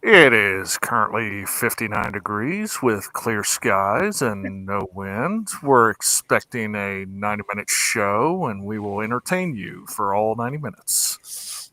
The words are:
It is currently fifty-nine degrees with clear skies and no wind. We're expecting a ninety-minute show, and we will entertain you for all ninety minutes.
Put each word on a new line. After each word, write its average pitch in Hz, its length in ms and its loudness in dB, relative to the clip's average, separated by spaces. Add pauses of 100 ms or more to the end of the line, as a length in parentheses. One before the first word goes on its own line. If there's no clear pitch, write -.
It 170 300 10
is 98 440 2
currently 107 680 -2
fifty-nine 107 680 -2
degrees 117 680 -4
with 107 320 0
clear 110 300 -4
skies 110 760 0
and 98 440 -4
no 98 280 -4
wind. 117 560 -6 (140)
We're 127 260 8
expecting 107 880 -2
a 98 300 -6
ninety-minute 101 640 -6
show, 120 760 0
and 101 200 -6
we 107 140 -6
will 101 220 -4
entertain 131 540 -2
you 92 320 -10
for 101 260 -2
all 110 220 2
ninety 120 220 -4
minutes. - 1160 -6